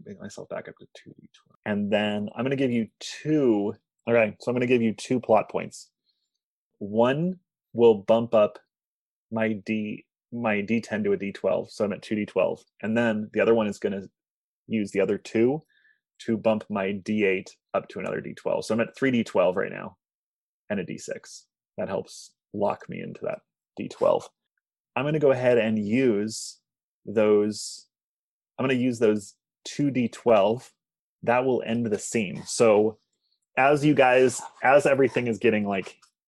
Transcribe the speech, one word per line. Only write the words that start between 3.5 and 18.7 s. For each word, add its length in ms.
Okay, 300
so 100
I'm 60
gonna 120
give 140
you 120
two 260
plot 300
points. 400
One 600
will 220
bump 380
up 260
my 220
D, 520
my 300
D 200
ten 220
to 100
a 40
D 160
twelve, 380
so 140
I'm 80
at 80
two 140
D 100
twelve. 380
And 160
then 360
the 80
other 140
one 120
is 120
gonna 240
use 240
the 100
other 160
two 460
to 180
bump 320
my 240
D 320
eight 300
up 160
to 100
another 220
D 120
twelve. 320
So 80